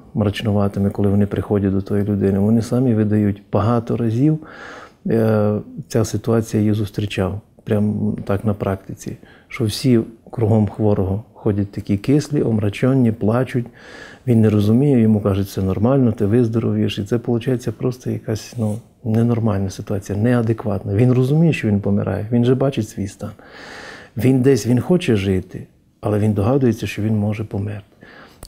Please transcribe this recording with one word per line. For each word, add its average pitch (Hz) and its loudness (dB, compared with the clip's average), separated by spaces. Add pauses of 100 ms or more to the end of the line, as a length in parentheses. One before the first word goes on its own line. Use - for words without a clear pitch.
(140)
мрачнуватими, 101 0
коли 101 0
вони 101 2
приходять 98 0
до 98 0
тої 101 -2
людини, 101 0
вони 110 2
самі 123 0
видають. 107 0 (100)
Багато 117 0
разів, 120 0 (680)
е, 110 2 (320)
ця 110 0
ситуація 113 0
її 104 2
зустрічав, 104 -4 (220)
прям 104 -2 (100)
так 98 -2
на 107 0
практиці, - -6 (300)
що - -4
всі 117 2 (320)
кругом 110 2
хворого 104 0 (100)
ходять 101 -2
такі 101 -2
кислі, 147 0
омрачені, 117 2
плачуть. 117 0 (640)
Він 117 4
не 110 6
розуміє, 113 4
йому 110 4
кажуть: 98 0
«Все - -6
нормально, 113 2
ти 104 -2
виздоровієш». 110 0
І 104 -4
це, 120 -2
виходить, 120 -4
просто 127 -6
якась, 110 -6
ну, 107 -4 (240)
ненормальна 113 0
ситуація, 101 -6
неадекватна. 110 0
Він 123 4
розуміє, 143 2
що - -4
він 101 2
помирає, 101 -2
він 120 2
же 127 4
бачить 127 -2
свій 98 -8
стан. 104 -12 (840)
Він 131 2
десь, 123 2
він 123 4
хоче 170 2
жити, 95 -2 (340)
але 104 0
він 107 2
догадується, 117 2
що - -8
він 110 0
може 107 -2
померти. 104 -8 (520)